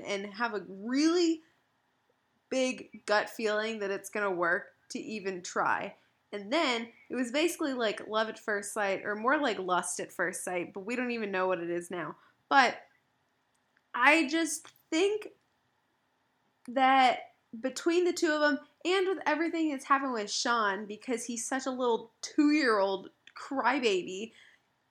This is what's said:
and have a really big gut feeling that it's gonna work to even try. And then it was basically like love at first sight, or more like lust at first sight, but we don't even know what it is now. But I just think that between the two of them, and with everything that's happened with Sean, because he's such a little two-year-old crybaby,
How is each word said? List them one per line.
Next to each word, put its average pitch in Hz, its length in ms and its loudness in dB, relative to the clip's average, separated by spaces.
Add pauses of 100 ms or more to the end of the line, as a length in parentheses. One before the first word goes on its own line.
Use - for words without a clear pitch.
and 196 280 -4
have 226 200 -4
a 196 160 -4
really 311 720 2 (1080)
big 254 560 -4
gut 208 240 2
feeling 214 500 -2
that 196 120 -4
it's 196 180 -8
gonna 208 220 -2
work 175 360 0 (220)
to - 100 -8
even 190 420 -8
try. 160 520 -2 (380)
And 208 220 -8
then 247 340 0 (220)
it - 60 -8
was 247 160 -2
basically 302 420 0
like 226 340 -2
love 220 220 0
at 214 100 -12
first 202 340 -4
sight, 202 300 -2
or 208 120 -4
more 240 220 2
like 254 220 0
lust 180 400 -2
at - 140 -10
first 185 320 -4
sight, 180 280 -6
but 190 120 -12
we 240 100 -4
don't 247 160 -2
even 220 200 -4
know 185 160 0
what 180 120 0
it 170 100 -6
is 175 220 -4
now. 170 240 -8 (320)
But 254 300 6 (1160)
I 285 360 6
just 320 380 -2 (220)
think 403 380 0 (1400)
that 262 500 6 (420)
between 330 440 2
the 349 80 4
two 339 180 2
of 302 100 2
them, 294 180 4 (260)
and 370 220 2
with 359 180 -2
everything 320 460 0
that's 269 140 -6
happened 269 280 2
with 208 180 -4
Sean, 214 540 0
because 208 400 -6
he's 233 200 -8
such 262 200 -4
a 269 60 -4
little 240 400 0 (100)
two-year-old 226 880 2 (260)
crybaby, 220 960 0 (600)